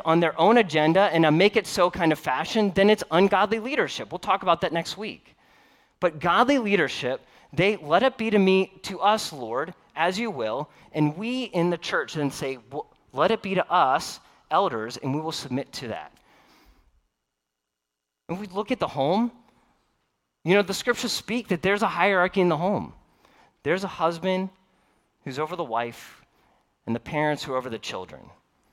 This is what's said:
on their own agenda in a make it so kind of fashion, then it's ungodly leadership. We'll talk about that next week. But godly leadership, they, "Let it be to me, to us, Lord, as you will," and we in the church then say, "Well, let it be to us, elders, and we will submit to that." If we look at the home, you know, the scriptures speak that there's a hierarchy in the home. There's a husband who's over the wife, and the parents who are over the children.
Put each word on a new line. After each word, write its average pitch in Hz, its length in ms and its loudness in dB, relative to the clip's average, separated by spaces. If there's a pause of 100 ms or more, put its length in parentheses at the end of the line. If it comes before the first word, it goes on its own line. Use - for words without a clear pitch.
on 165 160 4
their 160 200 0
own 208 160 6
agenda 165 580 4
in 165 100 6
a 156 80 6
make 190 240 4
it 196 100 0
so 180 240 2
kind 165 220 0
of 147 60 -2
fashion, 165 560 0
then 196 140 6
it's 214 220 4
ungodly 196 480 2
leadership. 208 520 -4
We'll - 100 -8
talk 196 220 -2
about 170 180 2
that 165 120 -2
next 165 240 -6
week. - 380 -14 (640)
But 160 220 -2
godly 226 380 4
leadership, 165 680 -2 (260)
they, 196 240 2
"Let 160 280 2
it 247 120 2
be 226 140 -4
to 208 80 4
me, 190 340 4 (120)
to 185 160 -10
us, 208 320 0
Lord, 135 420 -6 (220)
as 180 220 0
you 233 120 -4
will," 123 400 -6 (220)
and 151 260 0
we 247 260 -6
in 175 260 -2
the 170 60 -2
church 165 380 -4
then 143 160 -2
say, 135 280 -8 (120)
"Well, 143 160 -10 (260)
let 160 200 0
it 220 100 -4
be 190 140 -4
to 180 140 -2
us, 151 500 0 (300)
elders, 127 460 -2
and 131 160 -6
we 151 80 -4
will 160 120 -8
submit 135 400 -8
to 123 160 -10
that." 80 240 -10 (2250)
If 175 100 -8
we 208 80 -10
look 196 240 -6
at 254 80 -4
the 151 100 0
home, 185 440 0 (1120)
you 180 100 4
know, 202 80 6
the 196 100 -2
scriptures 240 400 -4
speak - 360 -6
that 175 140 -2
there's 202 200 0
a 214 60 2
hierarchy 180 520 2
in 180 80 4
the 160 80 2
home. 170 380 -4 (680)
There's 185 200 -2
a - 40 -6
husband 185 600 -2 (760)
who's 131 140 -10
over 156 180 -6
the 170 80 -4
wife, 120 580 -6 (640)
and 113 80 -2
the 117 60 -4
parents 151 420 -2
who 147 100 -8
are 131 40 -2
over 127 120 -6
the 113 100 -8
children. 85 520 -14 (420)